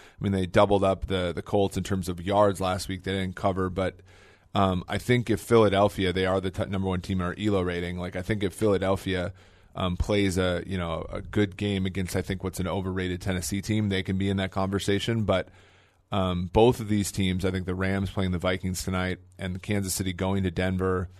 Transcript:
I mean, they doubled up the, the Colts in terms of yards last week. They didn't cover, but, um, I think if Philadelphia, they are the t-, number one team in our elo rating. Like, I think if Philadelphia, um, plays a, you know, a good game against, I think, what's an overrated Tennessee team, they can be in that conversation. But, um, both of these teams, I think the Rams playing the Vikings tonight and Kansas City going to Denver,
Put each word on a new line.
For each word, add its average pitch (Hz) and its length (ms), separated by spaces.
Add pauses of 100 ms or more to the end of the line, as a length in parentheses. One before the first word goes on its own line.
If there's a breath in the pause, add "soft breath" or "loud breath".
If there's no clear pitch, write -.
(200 loud breath)
I - 40
mean, 101 80
they 92 140
doubled 98 380
up 95 220
the, 90 280
the - 80
Colts 98 340
in 95 80
terms 95 240
of 87 120
yards 98 400
last 92 280
week. 95 160
They 95 80
didn't 95 240
cover, 92 340
but, 92 260 (580 loud breath)
um, 95 340
I 104 100
think 123 320
if 104 100
Philadelphia, 101 720
they 92 140
are 95 140
the 92 100
t-, 95 160
number 95 220
one 92 120
team 95 200
in 87 60
our 90 120
elo 101 240
rating. 87 360
Like, 90 180
I 90 60
think 104 200
if 92 120
Philadelphia, 95 800 (420 soft breath)
um, 90 240
plays 98 400
a, 90 280
you 92 120
know, 82 340
a 95 80
good 95 380
game 101 260
against, 95 320
I 92 60
think, 92 200
what's 92 180
an 90 60
overrated 92 540
Tennessee 95 400
team, 107 300
they 95 120
can 95 140
be 98 140
in 98 80
that 95 120
conversation. 101 720
But, 95 240 (640 soft breath)
um, 92 400
both 117 300
of 107 80
these 104 240
teams, 92 320
I 95 60
think 92 160
the 92 80
Rams 95 360
playing 95 200
the 90 80
Vikings 92 440
tonight 92 360 (200)
and 92 240
Kansas 101 300
City 95 220
going 95 300
to 92 60
Denver, 92 680